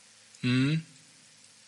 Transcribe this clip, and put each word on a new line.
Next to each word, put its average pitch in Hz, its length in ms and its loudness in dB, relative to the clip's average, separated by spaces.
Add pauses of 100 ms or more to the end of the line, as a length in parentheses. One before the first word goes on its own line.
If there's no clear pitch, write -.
(440)
Mm. 135 420 0 (840)